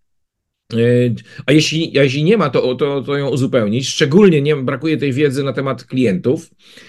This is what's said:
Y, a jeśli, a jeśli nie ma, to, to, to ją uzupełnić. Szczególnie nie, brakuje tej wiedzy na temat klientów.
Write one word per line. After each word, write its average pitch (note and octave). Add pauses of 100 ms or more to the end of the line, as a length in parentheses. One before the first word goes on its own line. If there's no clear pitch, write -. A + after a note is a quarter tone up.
(720)
Y, A#2+ (300)
a C3+
jeśli, D3+
a C#3
jeśli C#3+
nie G#3
ma, D#3
to, B2+
to, C#3+
to C#3+
ją C#3
uzupełnić. B2+
Szczególnie D#3+
nie, D3
brakuje C3
tej C#3+
wiedzy C#3
na C3+
temat C3+
klientów. B2 (400)